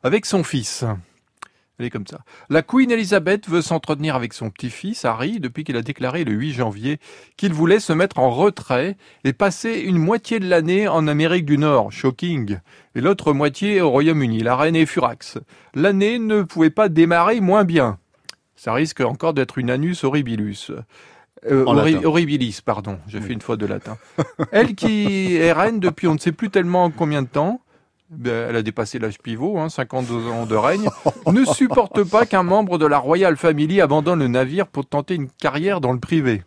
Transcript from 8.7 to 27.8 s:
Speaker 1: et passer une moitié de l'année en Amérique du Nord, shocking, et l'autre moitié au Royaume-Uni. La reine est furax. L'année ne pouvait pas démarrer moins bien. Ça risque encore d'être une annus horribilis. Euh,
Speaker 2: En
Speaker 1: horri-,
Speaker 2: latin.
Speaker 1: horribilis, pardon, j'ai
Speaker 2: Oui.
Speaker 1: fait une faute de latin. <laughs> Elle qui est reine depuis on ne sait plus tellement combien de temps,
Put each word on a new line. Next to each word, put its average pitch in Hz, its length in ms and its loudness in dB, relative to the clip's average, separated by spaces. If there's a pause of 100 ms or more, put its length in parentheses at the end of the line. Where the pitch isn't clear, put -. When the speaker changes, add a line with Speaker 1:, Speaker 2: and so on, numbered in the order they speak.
Speaker 1:
et 135 80 0
passer 214 480 -2
une 180 160 0
moitié 220 420 0
de 185 80 -4
l'année 180 400 2
en 156 180 0
Amérique 160 400 0
du 143 120 2
Nord, 135 340 2
shocking, 127 680 -4 (360)
et 120 60 -4
l'autre 165 320 0
moitié 180 480 0
au 156 80 4
Royaume-Uni. 139 520 2
La 117 140 0
reine 160 220 2
est 160 80 4
furax. 120 520 -4 (360)
L'année 202 440 2
ne 214 260 0
pouvait 160 260 2
pas 214 180 2
démarrer 170 540 4
moins 196 240 4
bien. 135 320 2 (580)
Ça - 160 -8
risque 143 300 -2
encore 139 320 0
d'être 135 240 -2
une 123 120 -4
annus 147 360 -2
horribilis. 117 640 -4 (840)
Euh, 131 140 4
Speaker 2:
En 127 120 4
Speaker 1:
horri-, 151 180 4
Speaker 2:
latin. 151 120 0
Speaker 1:
horribilis, 147 560 0
pardon, 101 360 -4 (100)
j'ai 104 100 -10
Speaker 2:
Oui. 110 60 -8
Speaker 1:
fait 127 80 -8
une 107 80 -8
faute 117 180 -4
de 104 60 -4
latin. 104 320 -8 (200)
<laughs> - 360 -4
Elle 226 220 4
qui 202 600 0
est 165 160 4
reine 202 300 0
depuis 180 260 0
on 160 60 4
ne 147 60 0
sait 175 120 0
plus 202 180 -6
tellement 180 400 2
combien 147 320 -2
de 127 60 -4
temps, 180 320 -2 (520)